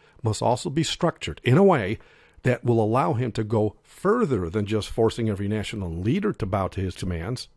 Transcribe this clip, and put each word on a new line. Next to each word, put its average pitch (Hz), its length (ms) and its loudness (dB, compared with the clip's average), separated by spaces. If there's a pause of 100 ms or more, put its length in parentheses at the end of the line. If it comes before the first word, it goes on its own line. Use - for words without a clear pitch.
(220)
must 107 200 -2
also 120 260 0
be 151 140 0
structured - 640 -4
in 123 120 6
a 196 80 8
way 113 340 4 (440)
that 123 220 0
will 117 180 4
allow 131 320 2
him 120 180 -2
to 113 120 -4
go 107 380 0
further 147 680 0
than 104 160 -2
just 104 240 -2
forcing 113 400 2
every 101 180 -2
national 101 420 -4
leader 135 440 -2
to 110 120 -6
bow 95 220 0
to 98 120 -6
his 92 140 -4
commands 90 640 -6